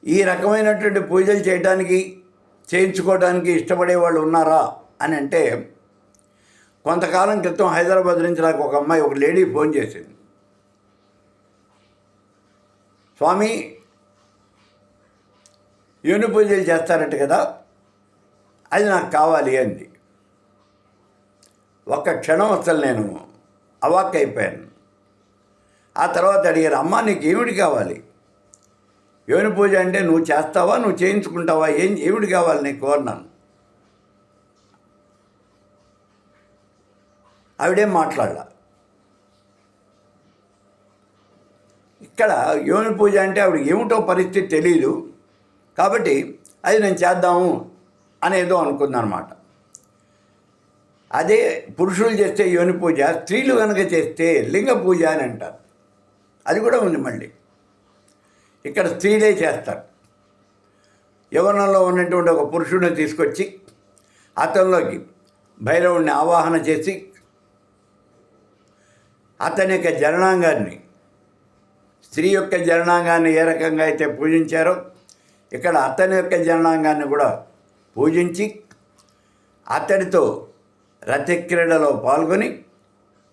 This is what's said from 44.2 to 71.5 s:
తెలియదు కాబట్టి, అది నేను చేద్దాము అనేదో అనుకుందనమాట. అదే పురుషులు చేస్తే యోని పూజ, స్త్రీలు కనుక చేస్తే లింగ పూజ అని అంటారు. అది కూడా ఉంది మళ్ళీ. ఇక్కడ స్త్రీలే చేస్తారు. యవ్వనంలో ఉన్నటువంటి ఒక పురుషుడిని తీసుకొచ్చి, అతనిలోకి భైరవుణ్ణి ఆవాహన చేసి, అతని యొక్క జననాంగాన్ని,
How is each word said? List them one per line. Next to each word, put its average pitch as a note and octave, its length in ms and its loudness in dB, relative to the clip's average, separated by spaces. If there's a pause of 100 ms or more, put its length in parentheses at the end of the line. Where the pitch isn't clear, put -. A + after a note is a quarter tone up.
తెలియదు D#3+ 680 0 (640)
కాబట్టి, F#3 600 0 (260)
అది G#3+ 140 4
నేను G3 160 0
చేద్దాము F3+ 760 0 (520)
అనేదో F3+ 320 0
అనుకుందనమాట. C#3 720 -2 (1900)
అదే A3 540 0 (120)
పురుషులు F#3+ 300 0
చేస్తే G3 400 0
యోని F3 300 0
పూజ, D#3+ 220 0
స్త్రీలు F#3+ 540 0
కనుక G3+ 380 0
చేస్తే E3 480 0
లింగ G3 420 -2
పూజ F3+ 200 2
అని D#3 180 0
అంటారు. A2+ 440 -10 (840)
అది F3+ 120 0
కూడా A#3 200 2
ఉంది F3+ 180 0
మళ్ళీ. C3 340 -8 (1300)
ఇక్కడ E3+ 220 -2
స్త్రీలే G#3+ 440 2
చేస్తారు. D#3+ 500 -2 (1500)
యవ్వనంలో G3 500 2
ఉన్నటువంటి F3 480 0
ఒక D3 240 0
పురుషుడిని E3+ 400 0
తీసుకొచ్చి, D#3 640 -4 (760)
అతనిలోకి F#3 680 0 (560)
భైరవుణ్ణి E3 500 2
ఆవాహన E3 440 2
చేసి, E3 560 -4 (2250)
అతని F#3+ 320 0
యొక్క E3+ 160 0 (100)
జననాంగాన్ని, D#3+ 840 0 (1200)